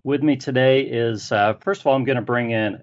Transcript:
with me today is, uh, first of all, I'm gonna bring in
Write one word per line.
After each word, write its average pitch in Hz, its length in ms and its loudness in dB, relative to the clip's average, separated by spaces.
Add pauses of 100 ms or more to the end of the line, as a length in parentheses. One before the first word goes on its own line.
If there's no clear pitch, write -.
with 139 180 -2
me 147 140 2
today 131 460 2
is, 117 500 -4
uh, 107 220 2
first 196 260 -4
of - 80 -2
all, 135 80 4
I'm 131 80 0
gonna 127 180 -2
bring 120 300 -2
in 107 300 -2